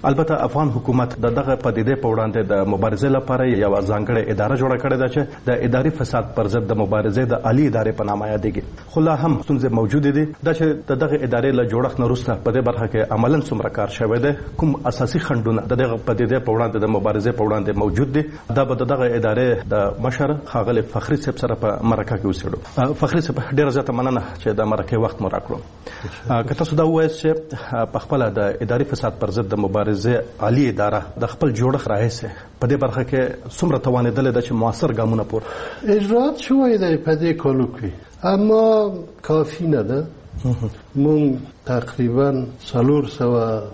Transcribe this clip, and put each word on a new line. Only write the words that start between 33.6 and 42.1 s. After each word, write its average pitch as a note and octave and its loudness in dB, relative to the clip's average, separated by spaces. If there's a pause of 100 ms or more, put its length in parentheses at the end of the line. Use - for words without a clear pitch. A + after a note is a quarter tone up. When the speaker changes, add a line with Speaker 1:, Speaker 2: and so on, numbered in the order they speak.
Speaker 1:
توانېدلې B2 2
ده B2 2
چې A#2+ -6
مؤثر A#2 0
ګامونه A2 0
پور؟ A2 -4 (420)
Speaker 2:
اجرات G#3+ 2 (100)
شوی C4 4
دی E3+ 2
په D#3+ 2
دې E3 0 (100)
کالو C3 2 (100)
کې، G2+ -6 (440)
اما G#3+ 4 (300)
کافی D#3 0
نه C#3+ 2
ده. C3 -2 (920)
مونږ D3 4 (300)
تقریباً B2+ 0 (260)